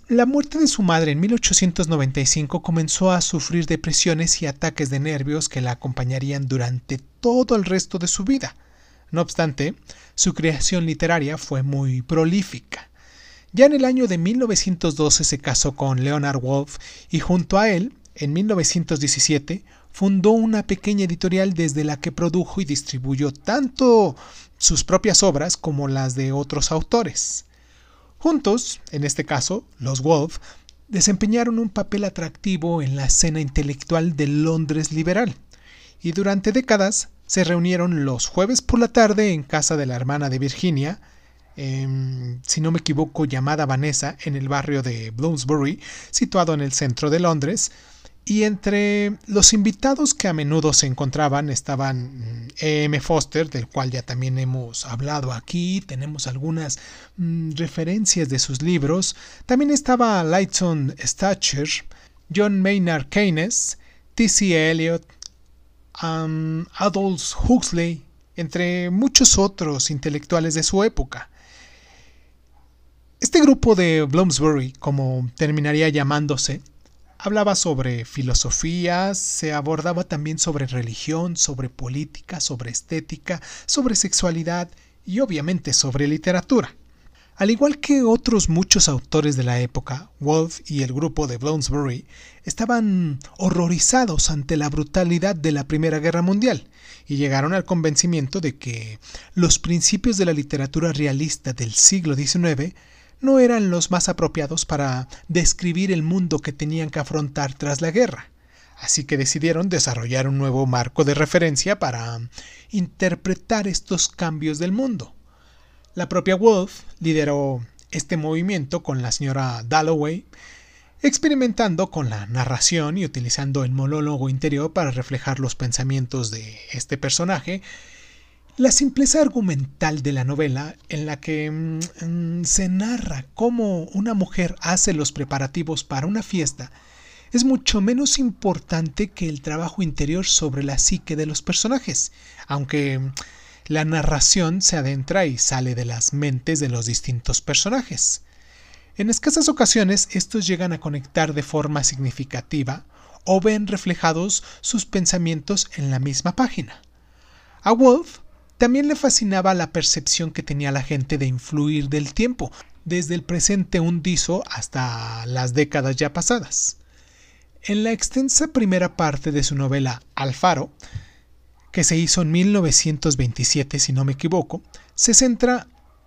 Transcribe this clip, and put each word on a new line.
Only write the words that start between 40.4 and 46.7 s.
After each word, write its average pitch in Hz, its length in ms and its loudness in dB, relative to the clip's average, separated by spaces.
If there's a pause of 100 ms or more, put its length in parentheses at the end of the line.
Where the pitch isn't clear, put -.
em, 131 880 -4
si - 140 -2
no 160 100 0
me 165 80 0
equivoco, 156 460 -2
llamada 139 400 -2
Vanessa, 139 580 -2
en 143 140 -4
el 135 100 -6
barrio 139 340 -2
de 117 300 -8
Bloomsbury, 143 720 -2 (280)
situado 175 440 2
en 147 80 0
el 139 100 -2